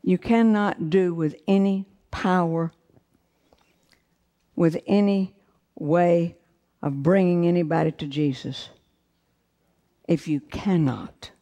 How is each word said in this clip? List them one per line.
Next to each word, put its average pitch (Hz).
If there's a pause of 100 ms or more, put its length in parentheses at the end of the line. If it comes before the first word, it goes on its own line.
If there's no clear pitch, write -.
you 185
cannot 214
do 180
with 160 (120)
any 196 (240)
power, 165 (1800)
with 165
any 202 (400)
way 170 (460)
of 139
bringing 175
anybody 160
to -
Jesus, 139 (1400)
if -
you 147
cannot - (100)